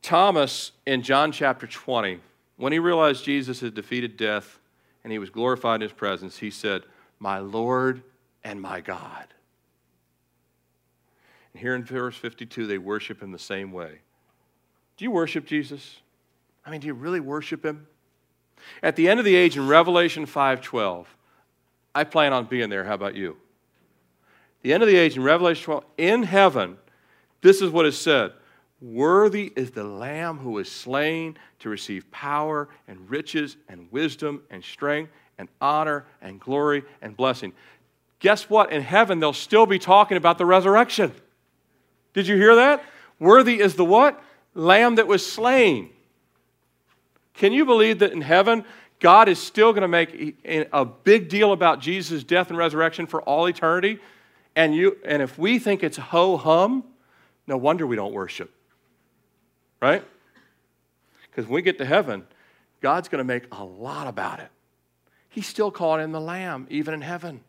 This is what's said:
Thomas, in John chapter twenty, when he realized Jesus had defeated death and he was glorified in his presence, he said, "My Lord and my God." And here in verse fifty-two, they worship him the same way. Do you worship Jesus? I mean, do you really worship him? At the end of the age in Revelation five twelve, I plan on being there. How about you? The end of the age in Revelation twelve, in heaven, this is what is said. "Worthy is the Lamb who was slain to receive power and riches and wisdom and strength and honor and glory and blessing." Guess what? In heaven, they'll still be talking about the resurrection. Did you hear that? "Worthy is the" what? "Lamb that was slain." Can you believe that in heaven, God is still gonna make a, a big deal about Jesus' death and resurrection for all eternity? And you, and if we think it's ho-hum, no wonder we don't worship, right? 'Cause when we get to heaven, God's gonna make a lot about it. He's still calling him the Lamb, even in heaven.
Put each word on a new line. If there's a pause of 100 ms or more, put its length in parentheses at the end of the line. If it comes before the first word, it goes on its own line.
Thomas, (120)
in
John
chapter
twenty, (380)
when
he
realized
Jesus
had
defeated
death (440)
and
he
was
glorified
in
his
presence,
he
said, (360)
"My
Lord (420)
and
my
God." (2250)
And
here
in
verse
fifty-two,
they
worship
him
the
same
way. (1000)
Do
you
worship
Jesus? (640)
I
mean,
do
you
really
worship
him? (960)
At
the
end
of
the
age
in
Revelation
five
twelve, (800)
I
plan
on
being
there.
How
about
you? (1300)
The
end
of
the
age
in
Revelation
twelve, (120)
in
heaven, (640)
this
is
what
is
said. (500)
"Worthy
is
the
Lamb
who
was
slain (220)
to
receive
power (180)
and
riches (100)
and
wisdom
and
strength (260)
and (120)
honor (160)
and
glory (180)
and
blessing." (640)
Guess
what?
In
heaven,
they'll
still
be
talking
about
the
resurrection. (1000)
Did
you
hear
that? (360)
"Worthy
is
the"
what? (300)
"Lamb
that
was
slain." (1400)
Can
you
believe
that
in
heaven, (380)
God
is
still
gonna
make
a,
a
big
deal
about
Jesus'
death
and
resurrection
for
all
eternity? (560)
And
you,
and
if
we
think
it's
ho-hum, (600)
no
wonder
we
don't
worship, (1300)
right? (1300)
'Cause
when
we
get
to
heaven, (540)
God's
gonna
make
a
lot
about
it. (800)
He's
still
calling
him
the
Lamb,
even
in
heaven.